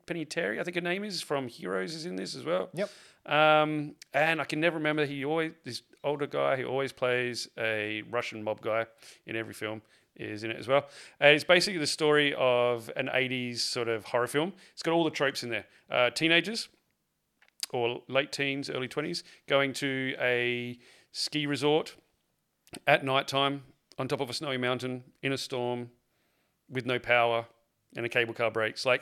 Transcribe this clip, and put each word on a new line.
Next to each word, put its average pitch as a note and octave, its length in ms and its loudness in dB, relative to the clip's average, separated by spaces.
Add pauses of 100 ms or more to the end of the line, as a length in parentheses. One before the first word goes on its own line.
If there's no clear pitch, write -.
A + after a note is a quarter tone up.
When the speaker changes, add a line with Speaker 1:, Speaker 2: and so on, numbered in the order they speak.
Speaker 1:
Panettiere, E3+ 540 -4
I F3+ 40 -2
think F3 120 -6
her F3 60 -2
name F3+ 220 -2
is, F#3+ 180 -6
from C#3 280 -2
Heroes F3+ 440 -4
is D#3 120 -10
in F3+ 100 -8
this F#3 180 -6
as C3 120 -10
well. F3+ 280 -2
Speaker 2:
Yep. G3 160 -4 (360)
Speaker 1:
Um, D3+ 680 4 (180)
and D#3+ 260 2
I C3+ 60 -2
can D#3 160 -4
never E3 160 2
remember, D3+ 280 0
he C#3 200 -4
always, D#3+ 260 -2 (140)
this A#2+ 160 -10 (200)
older D3 260 -2
guy C#3 280 2
who C3 100 -2
always C3 280 -2
plays B2 640 -2
a G#2+ 520 -2
Russian A2+ 320 -4
mob G#2+ 200 -4
guy A2+ 240 0 (400)
in A2+ 100 -6
every A2 180 -6
film G#2+ 280 -8 (340)
is G#2+ 300 -10
in A2+ 60 -4
it - 60 -6
as A2+ 100 -12
well. C#3 200 2 (320)
And D3 160 8
it's C#3 80 0
basically F3+ 360 4
the D3 80 -2
story D3 500 4
of A#2+ 580 2
an C3+ 180 -4
eighties B2 500 -2
sort A#2 260 -2
of A2 160 -2
horror B2 220 2
film. D#3 260 0 (180)
It's - 120 -16
got E3 100 2
all E3+ 100 4
the D#3+ 80 2
tropes C#3 320 0
in A#2+ 60 -6
there. A2 160 -4 (240)
Uh, B2 220 4
teenagers, E3+ 580 0 (1040)
or A#2+ 360 -2
late C3+ 240 0
teens, C#3 380 -4
early B2+ 180 -4
twenties, E3+ 380 -6 (200)
going C#3 280 4
to C3+ 480 -2
a A#2+ 580 0 (320)
ski - 340 -4
resort C#3+ 520 0 (920)
at D3+ 160 6
night C3+ 240 0
time C#3 360 0 (360)
on C3 80 -4
top C3 140 -2
of B2+ 80 -4
a B2 40 -8
snowy C#3 240 -4
mountain B2+ 460 -2 (200)
in C3+ 100 0
a C3 40 -4
storm B2 520 -4 (800)
with B2 160 -4
no B2 140 2
power A#2 480 4 (480)
and A#2+ 100 -4
a A#2 40 -2
cable A#2 240 0
car A2+ 180 0
breaks. A2 340 -2
Like, C3 160 2